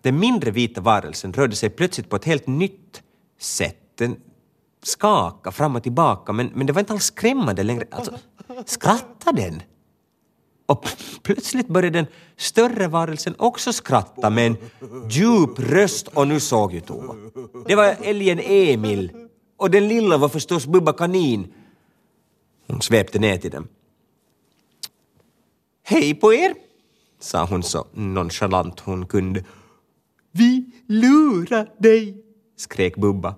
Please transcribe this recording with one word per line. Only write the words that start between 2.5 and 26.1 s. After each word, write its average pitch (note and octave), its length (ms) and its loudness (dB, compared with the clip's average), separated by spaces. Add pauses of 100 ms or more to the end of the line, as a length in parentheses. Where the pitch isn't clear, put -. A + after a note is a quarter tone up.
sätt. - 400 -6 (160)
Den A#2 220 -4 (680)
skakade G#2 760 -2
fram C#3+ 200 -2
och A#2 60 -6
tillbaka, B2 500 0
men, A#2+ 220 -4
men C3+ 120 -2
det C#3+ 60 -2
var F3 80 0
inte G3+ 120 -4
alls G#3 120 -4
skrämmande F#3 580 -2
längre. A#2 280 -4
Alltså, A#3+ 280 -10 (480)
skrattade - 760 -2
den? E2+ 200 -8 (1040)
Och C#3+ 160 0
p-, - 60 -10 (340)
plötsligt - 460 -4
började E3+ 300 0
den D#3 80 -2 (300)
större A3+ 520 0
varelsen D#3+ 500 -4
också - 340 -2
skratta A2 580 0
med A#2 160 2
en A2+ 100 0 (540)
djup F#3 480 2
röst, D#3 500 2
och C#3+ 200 2
nu D#3 120 0
såg G#2 320 0
ju E2+ 80 -8
Tova. F2 340 -14 (520)
Det F#3+ 80 2
var G3+ 280 4
älgen F#3+ 400 0
Emil, G#2+ 680 2 (440)
och F#3+ 140 0
den G3+ 180 4
lilla G#3+ 300 4
var C#3+ 100 4
förstås D#3 380 -4
Bubba D#3+ 260 4
Kanin. E3 600 -2 (1120)
Hon - 160 -6
svepte G#2+ 360 2
ner G2+ 200 0
till F2+ 120 -8
dem. D2+ 180 -14 (2250)
"Hej D3+ 320 2